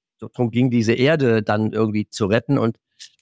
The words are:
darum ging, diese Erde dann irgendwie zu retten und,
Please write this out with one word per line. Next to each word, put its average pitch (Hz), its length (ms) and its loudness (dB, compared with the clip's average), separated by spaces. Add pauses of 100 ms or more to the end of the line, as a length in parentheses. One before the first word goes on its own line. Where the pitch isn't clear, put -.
(200)
darum 113 320 -4
ging, 123 180 2
diese 117 240 2
Erde 131 500 2
dann 107 280 -2
irgendwie 107 380 -2
zu - 160 -4
retten 113 320 0
und, 113 200 -2 (440)